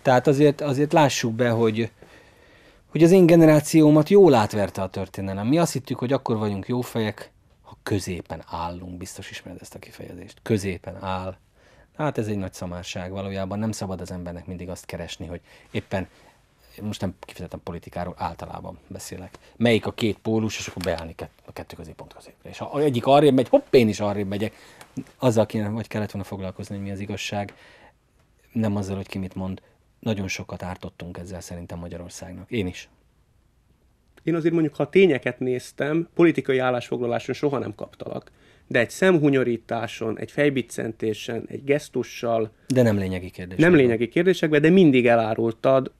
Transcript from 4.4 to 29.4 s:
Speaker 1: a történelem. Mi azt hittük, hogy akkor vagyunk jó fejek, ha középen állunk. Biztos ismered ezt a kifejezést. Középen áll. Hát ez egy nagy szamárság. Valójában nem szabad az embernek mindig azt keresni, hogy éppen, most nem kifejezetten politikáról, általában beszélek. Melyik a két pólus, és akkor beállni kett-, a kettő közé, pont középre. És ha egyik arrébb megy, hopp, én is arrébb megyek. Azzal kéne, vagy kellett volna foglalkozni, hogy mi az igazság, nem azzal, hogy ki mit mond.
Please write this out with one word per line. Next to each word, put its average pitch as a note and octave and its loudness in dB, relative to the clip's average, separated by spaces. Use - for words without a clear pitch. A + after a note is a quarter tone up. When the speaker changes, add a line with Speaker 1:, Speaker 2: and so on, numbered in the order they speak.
Speaker 1:
a F#2+ -4
történelem. G2 -6
Mi C#3 2
azt E3+ 0
hittük, B2 -6
hogy B2 -2
akkor C3 -2
vagyunk G#2 -4
jó B2 -4
fejek, A2 -6
ha - -20
középen F2 -6
állunk. F2+ -10
Biztos F#2 -16
ismered - -18
ezt - -20
a - -18
kifejezést. - -18
Középen F#2+ -4
áll. F#2 -8
Hát D3 -4
ez A2 -4
egy G#2+ -4
nagy F#2 -8
szamárság. F2+ -12
Valójában G2 -8
nem A2 -4
szabad F#2+ -8
az F2+ -12
embernek F2 -12
mindig F2+ -12
azt F2 -14
keresni, - -12
hogy E2+ -12
éppen, G2 -6
most G#2 -8
nem F#2 -6
kifejezetten - -14
politikáról, F2 -10
általában E2 -10
beszélek. F#2+ -16
Melyik A#2 2
a G#2+ -4
két G#2 -2
pólus, A2 -2
és - -10
akkor - -12
beállni E2 -6
kett-, - -16
a - -20
kettő - -16
közé, E2 -18
pont - -20
középre. - -20
És F#2 -18
ha - -8
egyik C3+ 0
arrébb C#3 8
megy, B2+ 2
hopp, - 2
én B2 8
is G#2 -2
arrébb G#2 -4
megyek. G2+ -4
Azzal A2+ 2
kéne, G#2 -6
vagy G#2+ -6
kellett G#2+ -6
volna G2 -10
foglalkozni, F#2+ -10
hogy G2 -10
mi G2 -8
az F#2+ -10
igazság, G2+ -8
nem A2 -2
azzal, G2+ -4
hogy F#2+ -10
ki - -10
mit F#2+ -8
mond. F#2+ -8